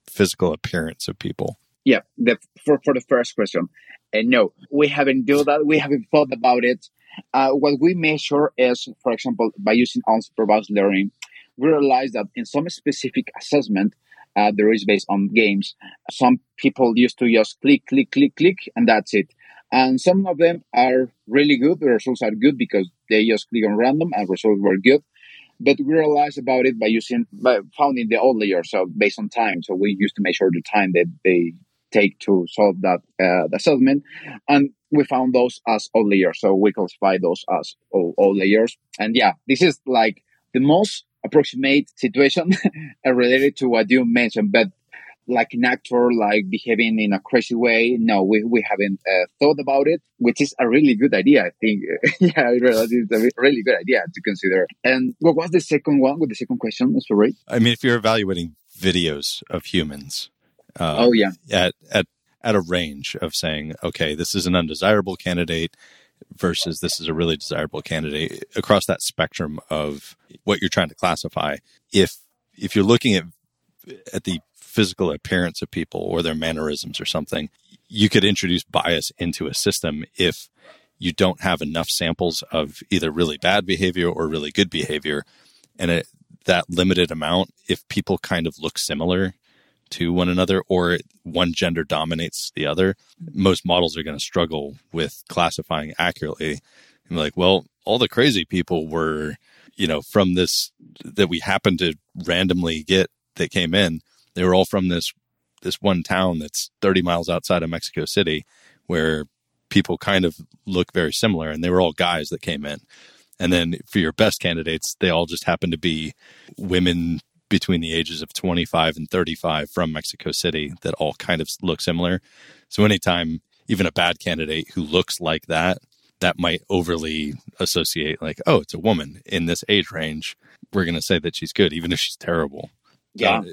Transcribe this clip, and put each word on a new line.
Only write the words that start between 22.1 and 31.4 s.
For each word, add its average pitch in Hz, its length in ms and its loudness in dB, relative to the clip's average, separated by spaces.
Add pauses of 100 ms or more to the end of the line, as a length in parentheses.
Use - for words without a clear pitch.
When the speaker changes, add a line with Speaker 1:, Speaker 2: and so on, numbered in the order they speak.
Speaker 2:
are 110 80 0
good 123 260 2
because 101 320 -2 (220)
they 110 160 4
just 110 220 0
click 113 180 0
on 104 100 0
random 147 380 2
and 98 140 -4
results 98 340 2
were 95 160 2
good. 127 240 4 (580)
But 135 240 2
we 143 80 0
realized 147 460 2
about 127 280 2
it 123 120 0
by 113 80 0
using, 113 460 0
by 110 260 2 (180)
founding 131 320 0
the 113 100 2
outlier, 107 440 2
so 92 240 -2
based 101 320 0
on 107 100 -6
time. 101 360 -2
So 98 100 -4
we 98 240 0
used 98 180 0
to 104 60 -4
measure 95 300 2
the 85 100 -2
time 98 300 0
that 87 200 2 (120)
they 87 300 2 (360)